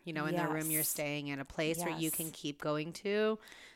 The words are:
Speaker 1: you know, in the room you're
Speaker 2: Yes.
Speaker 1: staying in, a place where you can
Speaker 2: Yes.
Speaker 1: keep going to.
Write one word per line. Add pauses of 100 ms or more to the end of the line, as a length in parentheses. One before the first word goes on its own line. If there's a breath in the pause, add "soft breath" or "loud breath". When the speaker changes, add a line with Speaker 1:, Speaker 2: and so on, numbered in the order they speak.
Speaker 1:
you
know,
in
the
room
you're
Speaker 2:
Yes.
Speaker 1:
staying
in,
a
place
where
you
can
Speaker 2:
Yes.
Speaker 1:
keep
going
to. (360 loud breath)